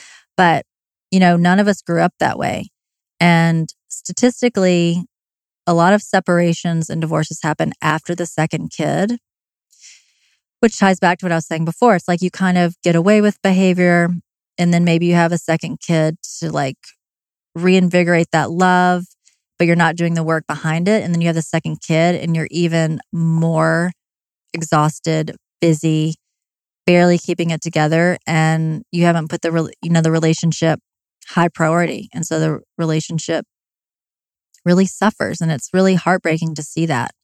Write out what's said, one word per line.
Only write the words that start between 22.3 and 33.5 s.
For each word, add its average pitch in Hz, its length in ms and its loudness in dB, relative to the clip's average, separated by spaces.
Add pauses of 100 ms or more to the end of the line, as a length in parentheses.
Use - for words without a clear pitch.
you're 160 140 -4
even 165 500 -2 (120)
more 165 800 0 (640)
exhausted, 156 840 -2 (240)
busy, 156 540 0 (720)
barely 175 320 4
keeping 170 320 -4
it 156 100 -4
together. 160 640 0
And 160 560 0 (100)
you 170 120 2
haven't 165 240 2
put 170 140 -6
the, 165 100 -2
rel-, 165 180 -2 (120)
you 170 80 -6
know, 170 100 4
the 160 120 2
relationship 160 680 0 (480)
high 175 200 0
priority. 160 680 -2
And 170 100 -8
so 160 160 -4
the 156 200 -2 (180)
relationship 160 640 -4 (1200)